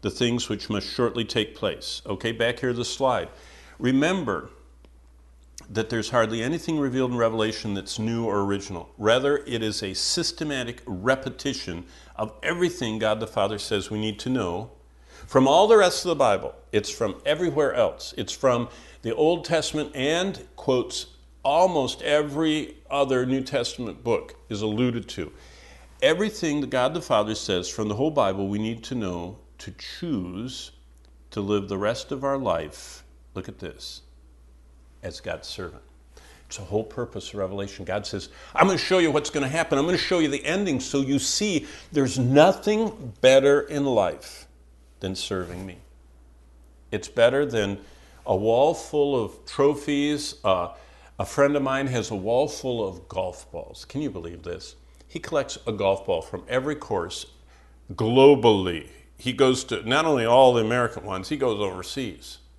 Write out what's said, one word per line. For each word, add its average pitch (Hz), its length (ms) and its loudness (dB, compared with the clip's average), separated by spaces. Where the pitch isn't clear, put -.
the 104 80 -2
things 120 400 -2
which 104 200 -6
must 104 180 -4
shortly 117 380 -2
take 107 300 -4
place." - 500 -6
Okay, 110 260 -4
back 117 280 0
here 127 120 -2
to 117 60 -4
the 117 80 -4
slide. 120 440 -2
Remember 135 720 0
that 107 200 -4
there's 113 220 -4
hardly 113 320 2
anything 160 360 -4
revealed 131 320 0
in 123 60 -4
Revelation 110 560 0
that's 95 240 -8
new 117 280 -2
or 101 160 0
original. 101 560 -4
Rather, 131 400 2
it 117 160 -4
is 107 180 -4
a 95 140 -6
systematic 139 920 -4
repetition 107 1000 -4
of 110 160 -4
everything 160 560 -2
God 107 200 2
the 110 80 -6
Father 104 300 0
says 101 320 -4
we 107 100 -4
need 107 200 -4
to - 100 -6
know 107 420 -2
from 131 220 4
all 170 200 8
the 220 100 10
rest 180 280 4
of 175 40 0
the 165 60 2
Bible. 104 380 2
It's 104 200 0
from 104 340 -4
everywhere 151 480 0
else. - 420 0
It's 104 160 -6
from 120 380 0
the 113 140 -4
Old 160 280 2
Testament 151 520 -2
and 165 500 -2
quotes - 520 -2
almost 151 600 2
every 151 720 0
other 131 340 2
New 131 160 0
Testament 123 640 -6
book 117 320 -2
is 104 120 -6
alluded 113 480 -2
to. 80 220 -8
Everything 160 600 2
that 123 80 -4
God 131 240 0
the 151 80 -6
Father 110 320 2
says 90 360 -4
from 107 180 -4
the 104 80 -2
whole 143 160 0
Bible 98 360 0
we 104 120 -4
need 113 240 -6
to 131 120 -8
know 90 440 -6
to - 120 -14
choose 110 1000 -8
to 107 100 -6
live 101 280 0
the 98 80 -4
rest 107 340 -2
of 135 120 -6
our 139 140 -2
life, 85 640 -4
look 95 160 -10
at 98 100 -18
this, - 420 -14
as 90 160 -12
God's 82 280 -10
servant. 87 360 -12
It's - 100 -14
the 98 60 -12
whole 107 200 -2
purpose 117 460 -8
of - 60 -14
Revelation. 98 500 -6
God 101 220 -4
says, - 220 -8
"I'm 165 100 8
gonna 190 140 2
show - 180 2
you 165 140 4
what's 147 180 0
gonna 143 180 -2
happen. 156 300 0
I'm 139 80 2
gonna 175 120 2
show - 220 2
you 151 100 4
the 139 140 -4
ending 180 360 0
so - 220 -2
you 139 180 2
see 196 480 0
there's 131 260 0
nothing 151 1040 4
better 135 400 8
in 143 240 -2
life 98 640 -2
than 95 160 -4
serving 90 500 -8
me." 92 120 -14
It's 107 160 -6
better 127 380 4
than 101 340 0
a 101 100 2
wall 117 380 4
full 143 500 0
of - 220 -10
trophies. 147 1000 0
Uh, 92 260 2
a 95 60 -2
friend 143 300 2
of 143 60 0
mine 135 260 -2
has 120 220 -2
a 113 60 -6
wall 113 320 0
full 123 380 -4
of 87 220 -10
golf 92 440 -6
balls. - 340 -14
Can 139 160 -8
you 147 80 -4
believe 85 340 -12
this? - 320 -12
He - 120 -12
collects - 380 -4
a 117 40 -4
golf 98 340 0
ball 85 160 0
from 90 280 -12
every 131 260 -2
course - 520 -6
globally. 110 960 6
He 127 140 -4
goes 131 340 4
to 107 220 -6
not 143 180 2
only 135 200 2
all 123 280 8
the 117 80 4
American 113 440 -2
ones, 95 240 -6
he 151 80 -4
goes 120 220 0
overseas. 95 800 -8